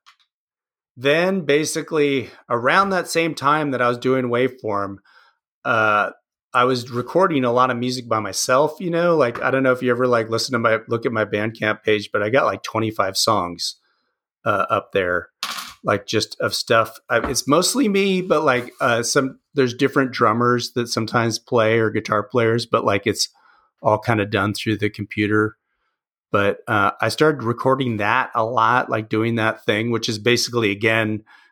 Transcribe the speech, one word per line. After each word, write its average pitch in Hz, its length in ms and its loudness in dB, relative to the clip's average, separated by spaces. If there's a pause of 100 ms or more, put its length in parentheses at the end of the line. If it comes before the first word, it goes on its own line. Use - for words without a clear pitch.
(960)
then 170 440 2
basically 147 880 0 (200)
around 151 400 2
that 175 180 -2
same 165 280 -2
time 147 360 0
that 123 100 -2
I 120 60 4
was 120 120 0
doing 131 260 0
Waveform, 107 720 -2 (680)
uh, 107 480 2 (420)
I 123 100 4
was 127 260 0
recording 135 560 0
a 120 80 2
lot 123 160 4
of 120 80 -2
music 123 320 -6
by 110 100 2
myself, 127 600 0
you 185 100 -6
know? 170 260 2
Like, 120 260 0
I 127 100 0
don't 135 120 2
know 127 80 4
if 127 120 -2
you 123 80 2
ever, 123 160 0
like, 117 220 2
listen 113 240 -2
to 117 60 -2
my, 110 280 2
look 117 180 -4
at 127 60 -2
my 110 140 0
Bandcamp 107 580 -4
page, 107 280 0
but 104 120 -2
I 110 60 -2
got, 139 160 2
like, 98 180 -4
twenty-five 110 520 -4
songs, 90 600 -2 (680)
uh, 101 260 0
up 107 220 -4
there, 90 380 -2 (540)
like, 104 240 0
just - 340 -4
of 104 140 -2
stuff. 113 420 0 (120)
I, 120 100 0 (100)
it's 123 180 -4
mostly 180 400 2
me, 196 340 0
but, 160 220 0
like, 123 380 0
uh, 117 220 0
some, 131 360 -2 (140)
there's 127 220 2
different 135 360 0
drummers 120 600 2
that 117 160 -4
sometimes 117 520 -2
play 113 400 2
or 110 120 2
guitar 104 320 -2
players, 117 420 0
but, - 180 0
like, 101 240 0
it's - 220 -2 (520)
all 107 180 2
kinda 107 260 0
done 104 280 0
through 110 240 -4
the 101 120 -2
computer. 107 680 -2 (760)
But, 101 360 2
uh, 104 320 2
I 113 100 0
started 151 340 0
recording 123 540 -2
that 110 380 0
a 113 80 0
lot, 117 460 2
like, 110 200 -4
doing 113 260 0
that 110 300 -2
thing, 113 260 0
which 113 180 -2
is 107 100 -4
basically, 117 520 0
again, 107 520 0 (280)